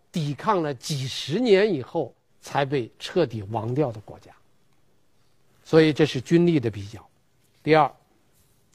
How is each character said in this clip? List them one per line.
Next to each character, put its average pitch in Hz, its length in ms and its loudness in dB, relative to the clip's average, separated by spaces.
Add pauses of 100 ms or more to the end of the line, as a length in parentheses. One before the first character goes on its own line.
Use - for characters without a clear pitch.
(120)
抵 147 220 -4
抗 180 300 -2
了 147 100 -4
几 135 340 -8
十 151 320 -6
年 214 340 4
以 135 80 -4
后 139 320 -6 (260)
才 - 240 -2
被 131 340 -4
彻 - 280 -2
底 113 180 -6
亡 113 300 -6
掉 135 180 0
的 110 100 -14
国 - 180 -18
家， - 120 -20 (1300)
所 160 180 6
以 156 100 4
这 151 140 2
是 135 160 -2
军 170 260 2
力 160 120 2
的 117 120 -2
比 101 160 -12
较。 - 180 -20 (560)
第 151 140 4
二， 147 160 4 (840)